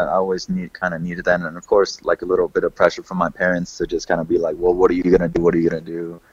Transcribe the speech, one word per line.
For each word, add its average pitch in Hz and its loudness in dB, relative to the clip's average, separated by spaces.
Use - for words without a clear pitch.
I 76 -2
always 95 -2
need, 92 -6
kinda 87 -4
needed 87 -6
that, 90 2
and 85 -8
of - -18
course, 101 2
like, 85 0
a 90 -6
little 90 2
bit 87 -2
of 82 -2
pressure 87 2
from 92 -8
my 85 0
parents 90 -2
to 87 -4
just 82 -6
kinda 85 0
be 104 0
like, 78 0
"Well, 90 2
what 90 4
are 87 0
you 90 -2
gonna 90 4
do? 85 -2
What 85 4
are 85 4
you 82 2
gonna 82 -4
do?" 85 -10